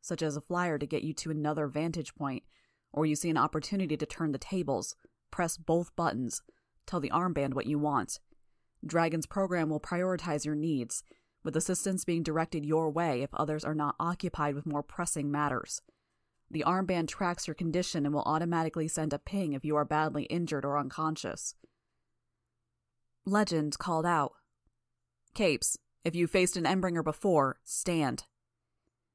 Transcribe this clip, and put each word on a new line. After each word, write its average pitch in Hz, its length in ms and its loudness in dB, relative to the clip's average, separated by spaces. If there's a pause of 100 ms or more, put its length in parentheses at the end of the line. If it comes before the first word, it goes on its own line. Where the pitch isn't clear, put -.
such - 180 -6
as 151 160 0
a 147 60 -6
flyer 175 360 0
to 143 80 -4
get 156 160 -2
you 156 120 -4
to - 160 -6
another 151 360 0
vantage 151 480 -4
point, 135 300 -6 (480)
or 160 140 2
you 151 100 2
see - 140 -2
an 156 80 4
opportunity 156 580 0
to - 80 -2
turn 156 280 -2
the 135 60 -2
tables, 143 580 -2 (340)
press 170 260 -2
both 170 400 0
buttons. 131 460 -2 (420)
Tell 175 160 -2
the 143 80 -2
armband 147 460 0
what 131 120 -2
you 147 120 0
want. 143 420 0 (640)
Dragon's 165 420 2
program 180 440 0
will 151 100 0
prioritize 175 640 -2
your 151 120 -2
needs, 151 460 -2 (400)
with 160 140 -2
assistance 185 480 -2
being 170 180 2
directed 160 440 -2
your 156 240 4
way 147 320 2
if 139 100 -6
others 156 320 -2
are 156 100 -2
not 147 240 0
occupied 165 560 0
with 143 120 -6
more 147 160 -2
pressing 147 480 -2
matters. 143 500 -2 (720)
The 160 160 -2
armband 180 400 2
tracks 175 400 -2
your 156 80 -6
condition 165 500 0
and 147 80 2
will 147 100 2
automatically 165 640 0
send 156 240 -2
a 143 80 -2
ping 185 320 -2
if 135 120 -4
you 151 120 2
are 147 80 6
badly 151 400 2
injured 165 400 -2
or 143 140 2
unconscious. 156 760 -4 (1700)
Legend 185 540 2
called 160 260 0
out, 165 300 2 (960)
"Capes, - 460 2 (240)
if 165 140 0
you 170 100 4
faced 180 300 4
an 170 80 -2
Endbringer 175 400 2
before, 156 580 2
stand." - 640 -2 (880)